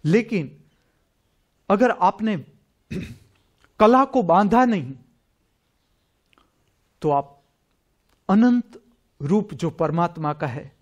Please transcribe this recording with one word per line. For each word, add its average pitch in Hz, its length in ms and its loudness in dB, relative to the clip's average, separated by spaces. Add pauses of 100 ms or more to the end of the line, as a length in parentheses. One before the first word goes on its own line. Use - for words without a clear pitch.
लेकिन 190 600 -2 (1040)
अगर 220 200 2
आपने 202 540 -2 (480)
<clears throat> 185 60 -10 (800)
कला 247 240 6
को 262 180 -2
बांधा 196 420 2
नहीं, 156 300 -4 (2000)
तो 151 80 -2
आप 143 320 -4 (880)
अनंत 240 540 2 (400)
रूप 202 320 -2
जो 160 160 -6
परमात्मा 165 600 -4
का 151 140 -8
है 131 360 -12